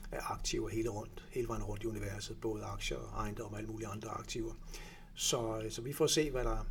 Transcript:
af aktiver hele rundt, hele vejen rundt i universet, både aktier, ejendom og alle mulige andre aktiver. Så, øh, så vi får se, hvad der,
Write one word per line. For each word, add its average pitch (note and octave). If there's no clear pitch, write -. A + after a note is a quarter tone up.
af -
aktiver -
hele A2+
rundt, -
hele A#2
vejen G#2+
rundt G#2
i A2+
universet, G#2
både G#2+
aktier, G#2+
ejendom G#2+
og G#2
alle A2
mulige A2
andre G#2+
aktiver. A2
Så, A2+
øh, A2
så A#2
vi C3+
får D3+
se, D3+
hvad B2
der, A2